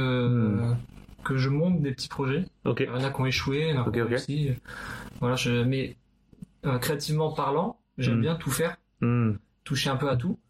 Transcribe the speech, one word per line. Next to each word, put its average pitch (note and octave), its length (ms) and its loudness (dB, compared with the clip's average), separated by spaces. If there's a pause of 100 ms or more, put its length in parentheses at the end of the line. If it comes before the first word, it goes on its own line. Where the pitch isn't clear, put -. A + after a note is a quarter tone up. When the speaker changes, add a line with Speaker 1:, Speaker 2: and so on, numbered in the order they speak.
(280)
Speaker 1:
Hmm. A#2 500 2 (460)
Speaker 2:
que C3+ 140 -2
je C3+ 120 2
monte D#3+ 320 2
des C#3 100 0
petits - 180 -8
projets. C#3+ 360 -2 (200)
Speaker 1:
Ok. B2 140 0
Speaker 2:
Il C3+ 80 2
y - 20 -6
en B2+ 140 -2
a C3 80 -2
qui C3+ 100 -4
ont C3 60 2
échoué, C#3+ 420 0
il D3+ 60 0
y - 20 0
en B2 40 0
a - 20 0
qui A2+ 60 2
Speaker 1:
Ok, A2 80 -2
Speaker 2:
ont A#2 60 2
Speaker 1:
ok. A2 60 0
Speaker 2:
réussi. C#3 400 -2 (720)
Voilà, B2 160 2
je... A#2+ 280 2
mais, C3 340 0 (680)
euh, B2+ 140 2
créativement D3+ 520 0
parlant, D3 460 0 (220)
j'aime A#2+ 180 2
Speaker 1:
Hmm. A2+ 40 4
Speaker 2:
bien D#3+ 140 2
tout D3+ 160 -6
faire, E3 260 -2 (240)
Speaker 1:
Hmm. A#2+ 320 4 (300)
Speaker 2:
toucher C#3 280 -2
un B2+ 60 0
peu C#3 120 0
à C3 60 2
tout. B2+ 240 -2 (100)